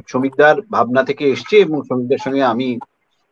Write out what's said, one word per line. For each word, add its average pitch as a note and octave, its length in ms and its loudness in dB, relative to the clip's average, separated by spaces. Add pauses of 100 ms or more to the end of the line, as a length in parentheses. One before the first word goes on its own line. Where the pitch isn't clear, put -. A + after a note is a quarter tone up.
শ্রমিকদার C3+ 480 2 (140)
ভাবনা A#2+ 320 0
থেকে C#3 280 -4
এসছে G#3 280 0
এবং D#3 240 2
শ্রমিকদার B2+ 360 -2
সঙ্গে C3+ 240 -2
আমি B2 360 -2 (540)